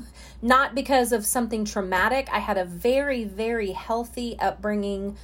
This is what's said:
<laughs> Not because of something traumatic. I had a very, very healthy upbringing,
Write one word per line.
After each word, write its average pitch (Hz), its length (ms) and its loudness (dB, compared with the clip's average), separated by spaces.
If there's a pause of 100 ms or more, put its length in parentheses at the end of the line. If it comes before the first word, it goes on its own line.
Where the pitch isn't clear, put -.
<laughs> - 400 -18
Not 254 340 4
because 254 360 4
of 214 140 2
something 226 380 0
traumatic. 208 680 0
I 214 80 0
had 208 180 0
a 185 80 0
very, 247 580 0
very 214 480 -2
healthy 233 680 -6
upbringing, 202 840 -2